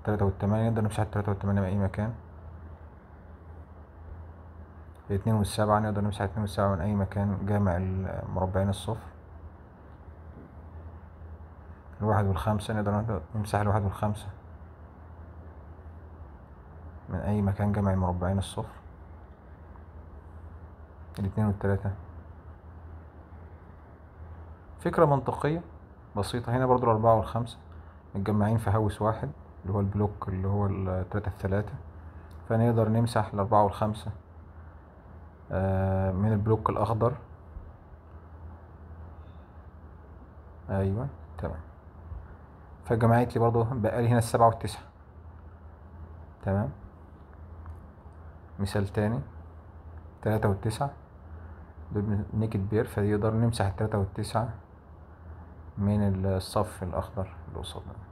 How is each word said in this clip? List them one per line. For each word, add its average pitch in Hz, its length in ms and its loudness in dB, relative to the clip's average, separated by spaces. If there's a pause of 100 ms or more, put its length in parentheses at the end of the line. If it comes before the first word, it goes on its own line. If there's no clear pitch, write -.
تلاتة 101 220 2
والتمانية، 104 440 2
نقدر 113 120 2
نمسح 104 180 0
التلاتة 104 300 0
والتمانية 98 320 2
من 92 60 2
أي 98 100 0
مكان. 104 360 0 (3000)
الاتنين 104 260 2
والسبعة، 104 440 4
نقدر 104 220 2
نمسح 101 200 0
الاتنين 101 200 0
والسبعة 98 340 2
من 82 60 -2
أي 104 140 2
مكان 98 500 2
جامع 101 320 4
المربعين 92 920 0
الصفر. - 380 -4 (3000)
الواحد 104 240 6
والخمسة، 101 480 2
نقدر 104 480 2 (140)
نمسح 104 240 2
الواحد 104 240 4
والخمسة 101 440 0 (2750)
من 92 100 -2
أي 104 220 2
مكان 101 300 4
جامع 98 220 4
المربعين 90 440 4
الصفر. 104 360 -2 (2500)
الاتنين 104 280 2
والتلاتة. 98 440 2 (3000)
فكرة 170 260 6
منطقية 143 560 4 (540)
بسيطة. 117 420 0
هنا 131 80 4
برضو 123 180 8
الأربعة 113 320 8
والخمسة 113 420 0 (580)
متجمعين 104 420 4
في 113 120 2
هاوس 104 320 4
واحد، 110 280 2 (320)
اللي 95 120 -2
هو 101 60 4
البلوك 101 480 2
اللي 95 200 0
هو 101 180 2
التلاتة 92 640 0
التلاتة، 101 440 0 (760)
فنقدر 113 400 6
نمسح 113 440 4
الأربعة 104 300 6
والخمسة، 107 480 0 (1400)
آه، 95 600 4
من 101 200 4
البلوك 107 380 4
الأخضر. 110 440 4 (3500)
أيوة، 98 380 2 (300)
تمام. - 220 -4 (1300)
فجمعت 117 500 6
لي 113 60 4
برضو، 117 220 6
بقى 113 380 2
لي 120 80 4
هنا 120 80 6
السبعة 117 300 6
والتسعة. - 360 0 (1600)
تمام. 104 260 2 (1900)
مثال 98 280 0
تاني، 110 320 2 (1000)
تلاتة 107 280 4
والتسعة 113 400 0 (1040)
دول 104 320 0 (100)
نيكد 107 360 2
بير، 110 160 4
فيقدر 104 480 2
نمسح 113 320 4
التلاتة 107 320 0
والتسعة 107 520 0 (1300)
من 101 480 4
الصف 95 580 0
الأخضر - 500 -4 (140)
اللي - 120 -8
قصادنا. - 340 -10 (180)